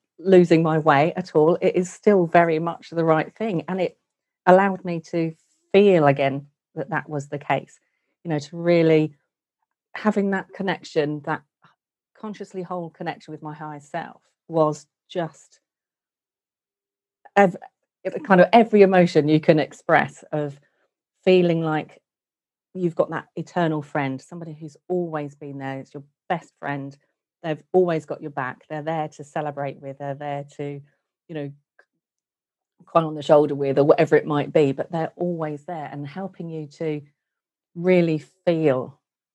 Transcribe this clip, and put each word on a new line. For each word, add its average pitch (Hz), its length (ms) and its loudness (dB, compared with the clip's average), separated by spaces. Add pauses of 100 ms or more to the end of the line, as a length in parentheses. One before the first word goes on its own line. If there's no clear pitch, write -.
(180)
losing 170 460 4
my 160 160 0
way 151 360 2
at 185 200 -8
all. 160 260 4
It 185 140 0
is 180 180 -2
still 190 320 2
very 170 320 2
much 170 320 -8
the 165 160 -4
right 160 300 2
thing." 220 320 -4
And 185 120 -6
it 170 200 -4 (480)
allowed 185 360 4
me 170 180 -6 (100)
to 165 240 -4 (360)
feel 190 360 6
again 139 400 0 (260)
that 160 160 -10
that 147 200 -6
was 143 200 -8
the 147 80 -10
case, - 420 -6 (440)
you 175 60 -10
know, 151 100 -2
to 170 180 -12
really 160 560 2 (800)
having 202 380 -2
that 190 240 -6
connection, 151 720 -6
that 156 180 -6 (760)
consciously 196 440 -14
whole 175 260 -10
connection 160 420 -12
with 156 120 -16
my 151 100 -12
higher 151 260 -14
self - 440 -14 (240)
was 151 400 0 (200)
just - 520 -10 (1800)
ev-, 196 220 4 (640)
kind 185 180 6
of 180 120 6
every 220 280 6
emotion 175 460 6
you 156 120 4
can 156 200 4
express 143 720 -2
of 147 280 -6 (640)
feeling 175 380 4
like 156 400 -6 (720)
you've 180 220 -4
got 156 160 -2
that - 240 -10
eternal 160 460 -4
friend, 139 400 -6
somebody 170 320 -18
who's 151 240 -18 (100)
always 156 480 -6
been 139 220 -16
there. 135 220 -10
It's - 140 -18
your 139 100 -16 (260)
best 170 300 -8
friend. 139 360 -10 (480)
They've 156 180 -6 (120)
always 175 320 0
got - 160 -12
your 151 100 -12
back. 131 380 -10
They're 147 120 -8
there 156 280 -6
to 151 140 -18
celebrate 143 560 -8
with. 139 200 -14
They're 139 160 -8
there 143 300 -10 (120)
to, 143 240 -10 (460)
you 165 80 -14
know, 143 160 -8 (1300)
cry 165 180 0
on 156 120 -6
the 147 60 -10
shoulder 147 340 4
with 139 220 -2
or 139 60 4
whatever 151 320 4
it - 100 2
might 147 280 -4
be, 147 180 4
but - 200 -8
they're 160 240 -6
always 160 500 -6
there 156 260 -12
and 143 160 -12
helping 185 420 -12
you 156 180 -12
to 151 340 -8 (720)
really 170 420 2 (280)
feel 143 540 0 (360)